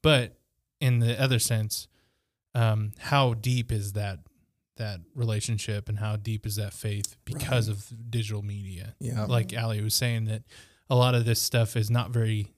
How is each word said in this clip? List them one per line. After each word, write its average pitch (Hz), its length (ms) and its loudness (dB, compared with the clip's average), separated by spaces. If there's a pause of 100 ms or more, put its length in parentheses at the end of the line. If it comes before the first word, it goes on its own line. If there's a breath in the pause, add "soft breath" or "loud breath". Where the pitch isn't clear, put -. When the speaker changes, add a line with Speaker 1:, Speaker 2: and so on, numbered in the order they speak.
Speaker 1:
But 139 340 4 (420)
in 123 200 4
the 117 200 2
other 131 200 4
sense, 110 480 -2 (640)
um, 107 460 2
how 135 340 4
deep 120 380 0
is 101 220 -2
that 101 260 -4 (580)
that 104 220 -8 (160)
relationship 110 760 -2
and 104 100 -4
how 107 180 -2
deep 107 280 -4
is 104 120 -4
that 101 160 -4
faith 104 420 -6 (100)
because 113 440 0
Speaker 2:
Right. 101 80 -4
Speaker 1:
of 113 340 -12
digital 107 300 -2
media. 98 580 -10
Speaker 2:
Yeah. 110 260 -2
Speaker 1:
Like 110 320 0
Ali 113 240 -2
was 107 140 0
saying, 117 300 0
that 110 180 -4 (460 loud breath)
a 131 60 4
lot 123 200 6
of 120 100 4
this 117 160 2
stuff 117 340 2
is 107 140 2
not 117 220 0
very 110 360 0 (100)